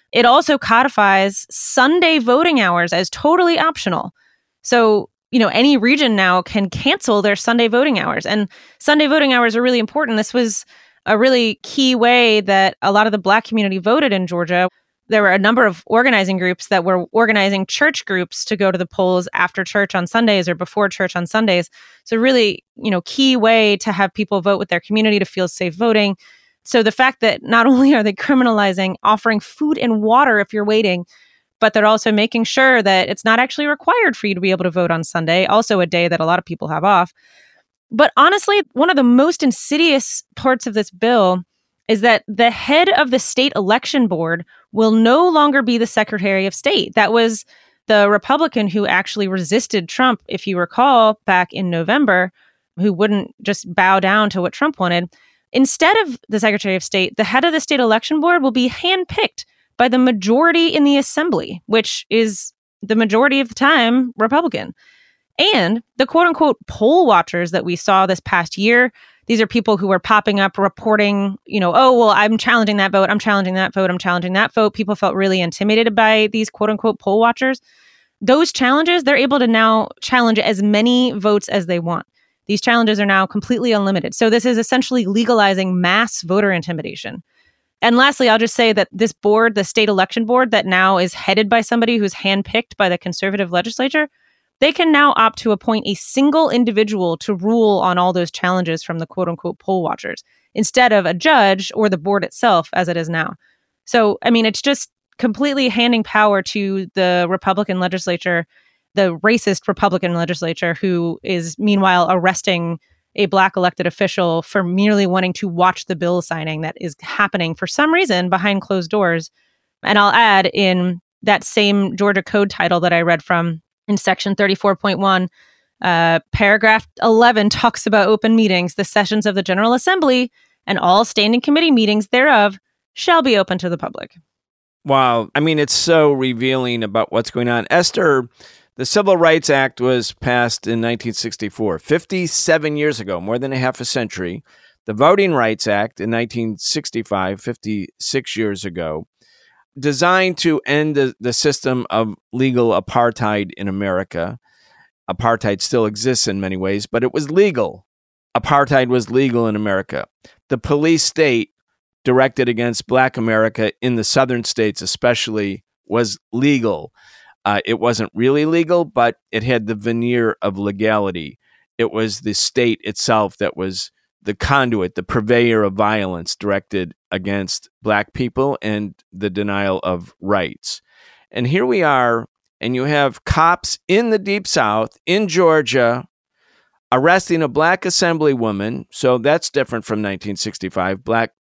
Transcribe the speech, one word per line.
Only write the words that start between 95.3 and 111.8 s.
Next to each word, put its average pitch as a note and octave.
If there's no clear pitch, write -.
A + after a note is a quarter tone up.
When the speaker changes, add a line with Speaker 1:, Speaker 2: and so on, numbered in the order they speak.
Speaker 1:
to A3+
appoint G#3+
a G3+
single D4
individual G#3
to G#3
rule G#3
on F3+
all F3+
those E3+
challenges F3+
from E3
the E3
quote-unquote F3
poll F#3+
watchers, -
instead A#3
of G3
a E3+
judge G3
or G#3+
the F#3
board F#3+
itself, F#3
as F3+
it E3+
is E3
now. E3
So, G#3+
I -
mean, A3+
it's G#3+
just C#4
completely C4+
handing A#3
power G#3
to G3
the F3+
Republican F#3+
legislature, F3
the F#3
racist G#3
Republican F#3
legislature, E3+
who E3+
is E3+
meanwhile F#3+